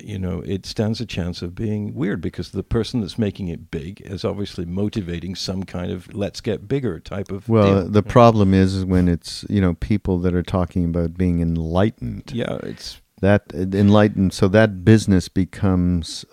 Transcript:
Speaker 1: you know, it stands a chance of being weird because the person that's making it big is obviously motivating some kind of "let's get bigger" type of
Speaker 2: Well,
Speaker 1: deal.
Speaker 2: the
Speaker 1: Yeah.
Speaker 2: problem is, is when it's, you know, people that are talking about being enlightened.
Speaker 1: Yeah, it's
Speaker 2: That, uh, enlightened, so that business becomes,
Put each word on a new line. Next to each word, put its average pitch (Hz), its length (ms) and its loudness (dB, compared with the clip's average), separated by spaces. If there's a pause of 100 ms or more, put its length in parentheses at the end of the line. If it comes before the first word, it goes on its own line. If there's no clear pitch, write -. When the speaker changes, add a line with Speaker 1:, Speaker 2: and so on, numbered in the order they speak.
Speaker 1:
you 104 140 -10
know, 90 280 -6
it 95 200 -6
stands 110 360 -4
a 117 40 -6
chance 87 380 -6
of 90 100 -10
being 107 400 -6
weird 113 280 -4
because 92 300 -8
the 95 120 -6
person 117 380 -2
that's 87 180 -8
making 101 300 -4
it 85 200 -12
big 85 320 -10
is - 240 -10
obviously 98 400 -6
motivating 90 720 -6
some 95 280 -8
kind 90 280 -8
of 92 220 -10
"let's 101 280 -6
get 101 260 -6
bigger" 123 320 -4
type - 320 -10
of 95 160 -10
Speaker 2:
Well, 101 340 4
Speaker 1:
deal. 92 100 -4
Speaker 2:
the 104 120 4
Speaker 1:
Yeah. - 80 -10
Speaker 2:
problem 113 440 6
is, 95 180 4
is 95 120 -2
when 92 220 2
it's, - 420 -4
you 104 120 2
know, 90 140 2
people 98 440 -2
that 90 140 0
are 90 80 2
talking 87 440 -2
about 85 320 -2
being 87 240 2
enlightened. 90 920 -2
Speaker 1:
Yeah, - 300 -6
it's - 360 -14 (220)
Speaker 2:
That, 101 220 4 (100)
uh, 95 240 -2
enlightened, 101 560 4
so - 160 2
that 101 340 2
business 101 460 4
becomes, 90 1040 0